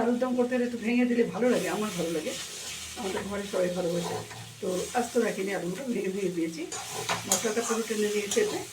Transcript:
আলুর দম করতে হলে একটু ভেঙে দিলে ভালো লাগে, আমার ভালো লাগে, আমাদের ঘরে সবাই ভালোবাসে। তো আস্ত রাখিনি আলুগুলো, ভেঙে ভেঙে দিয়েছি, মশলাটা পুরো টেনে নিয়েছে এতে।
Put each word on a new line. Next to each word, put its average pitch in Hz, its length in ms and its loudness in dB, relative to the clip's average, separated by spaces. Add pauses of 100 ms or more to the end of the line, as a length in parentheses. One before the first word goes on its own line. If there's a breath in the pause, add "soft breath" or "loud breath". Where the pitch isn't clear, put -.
আলুর 247 200 4
দম 254 140 2
করতে 247 180 4
হলে 240 120 2
একটু 233 180 -4
ভেঙে 247 260 4
দিলে 233 120 6 (100)
ভালো 220 200 2
লাগে, 180 220 2
আমার 214 220 0
ভালো 165 200 0
লাগে, 185 140 -2 (680)
আমাদের 196 300 -2
ঘরে 202 220 -4
সবাই 180 260 2
ভালোবাসে। 175 380 0 (460)
তো 196 60 -4 (320)
আস্ত 240 140 0 (120)
রাখিনি 196 320 0
আলুগুলো, 175 260 -4 (100)
ভেঙে 190 220 0
ভেঙে 190 220 0
দিয়েছি, 165 240 -2 (680)
মশলাটা 226 400 2
পুরো 226 200 0
টেনে 208 280 2
নিয়েছে 208 300 0
এতে। 302 140 0 (140)